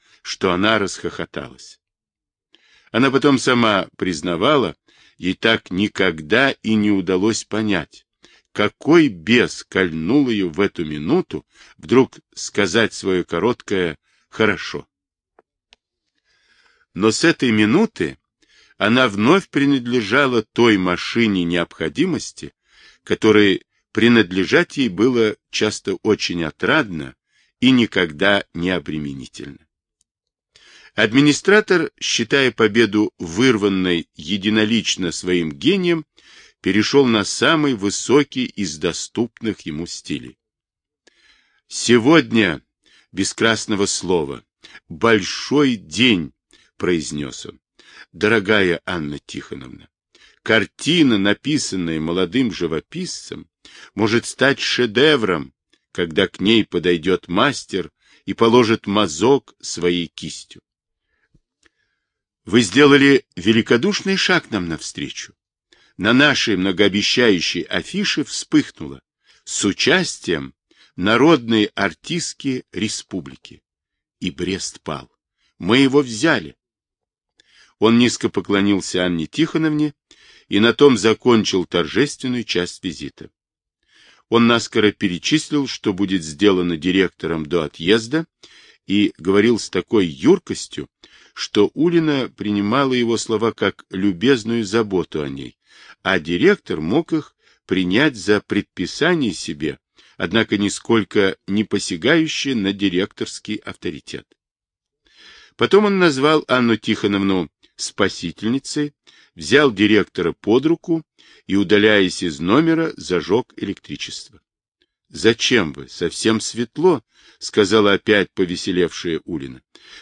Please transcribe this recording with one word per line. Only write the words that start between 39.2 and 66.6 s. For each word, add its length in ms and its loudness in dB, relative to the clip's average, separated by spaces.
ему 240 -8
стилей. 520 -12
«Сегодня, 960 2
без 240 -6
красного 520 -2
слова, 580 -4
большой 880 0
день», 580 -2
произнёс 720 -6
он. 140 -20
«Дорогая 760 0
Анна 320 -6
Тихоновна, 680 -16
картина, 760 2
написанная 800 -2
молодым 540 -2
живописцем, 960 -8
может 300 0
стать 340 0
шедевром, 920 0
когда 380 -2
к 120 -14
ней 240 4
подойдёт 640 -2
мастер 640 -2
и 60 -6
положит 540 2
мазок 720 0
своей 460 -4
кистью. 540 -16
Вы 160 2
сделали 640 6
великодушный 800 0
шаг 340 -2
нам 180 -4
навстречу. 640 -12
На 160 2
нашей 440 2
многообещающей 1080 2